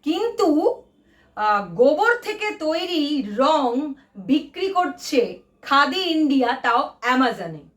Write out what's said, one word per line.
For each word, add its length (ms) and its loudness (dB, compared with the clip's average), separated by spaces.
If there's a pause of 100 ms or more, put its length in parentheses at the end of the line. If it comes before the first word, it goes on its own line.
কিন্তু, 760 0 (540)
আহ, 380 0
গোবর 480 4
থেকে 380 -6
তৈরি 640 -2 (140)
রং 560 0 (220)
বিক্রি 520 -2
করছে 720 -2 (220)
খাদি 400 2
ইন্ডিয়া, 520 2
তাও 480 -2
অ্যামাজনে। 580 0 (180)